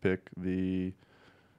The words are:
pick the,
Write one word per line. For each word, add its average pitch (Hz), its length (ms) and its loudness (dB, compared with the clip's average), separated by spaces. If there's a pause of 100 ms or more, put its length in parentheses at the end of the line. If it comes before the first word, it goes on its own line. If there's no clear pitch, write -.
pick 92 340 2
the, 92 560 0 (680)